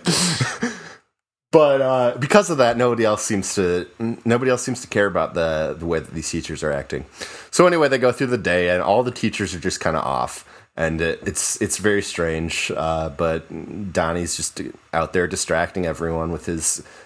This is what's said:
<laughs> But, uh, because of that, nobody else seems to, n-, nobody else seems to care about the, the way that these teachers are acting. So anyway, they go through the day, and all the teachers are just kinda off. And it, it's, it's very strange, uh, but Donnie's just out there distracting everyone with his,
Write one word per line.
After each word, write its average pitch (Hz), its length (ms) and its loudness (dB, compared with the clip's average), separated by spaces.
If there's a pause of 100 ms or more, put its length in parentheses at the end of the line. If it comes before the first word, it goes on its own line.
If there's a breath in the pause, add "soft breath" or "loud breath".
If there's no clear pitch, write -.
<laughs> - 40 -10 (1400 loud breath)
But, 143 300 6
uh, 131 380 2
because 175 320 4
of 160 80 2
that, 120 180 6
nobody 120 300 4
else 107 180 2
seems 98 300 -2
to, 87 320 2 (120)
n-, 113 280 -4
nobody 123 240 4
else 123 120 2
seems 127 200 -6
to - 40 -16
care 101 200 2
about 87 260 0
the, 78 460 0
the 82 80 -8
way 82 120 0
that 73 140 -8
these 80 180 -8
teachers 80 320 -6
are 78 80 0
acting. 69 360 -6 (440 loud breath)
So 175 160 6
anyway, 165 220 4
they 131 80 2
go 123 160 4
through 135 140 -2
the 123 100 0
day, 87 320 2
and 90 140 2
all 104 200 4
the 123 80 -4
teachers 104 440 -4
are 87 40 -8
just 90 220 -4
kinda 80 200 0
off. - 440 -4 (340 soft breath)
And 80 220 0
it, 82 260 0
it's, - 340 -4
it's 104 180 -2
very 101 240 2
strange, 82 760 -4
uh, 80 340 -2
but 82 840 -4
Donnie's 85 440 -2
just - 260 -8 (320)
out 80 180 0
there 90 140 2
distracting 87 600 -2
everyone 82 440 -2
with 80 160 -8
his, 82 360 -4 (240 loud breath)